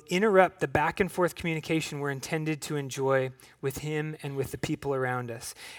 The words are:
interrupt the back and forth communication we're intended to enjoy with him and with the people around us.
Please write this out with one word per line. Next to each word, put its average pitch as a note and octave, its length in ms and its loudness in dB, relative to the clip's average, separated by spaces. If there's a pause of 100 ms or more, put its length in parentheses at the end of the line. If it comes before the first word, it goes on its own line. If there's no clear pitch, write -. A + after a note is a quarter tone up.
interrupt F#3+ 500 6
the D#3 80 0
back D3+ 320 0
and F#3+ 100 2
forth F3 260 2
communication D#3+ 640 -2
we're C#3+ 100 -2
intended D#3 520 -2
to D#3 140 -6
enjoy C3+ 560 0 (300)
with C3+ 160 -4
him D3+ 440 -4
and C#3 140 -6
with C3 160 -4
the C3+ 60 -10
people D3 360 -4
around B2+ 380 -2
us. - 240 -12 (240)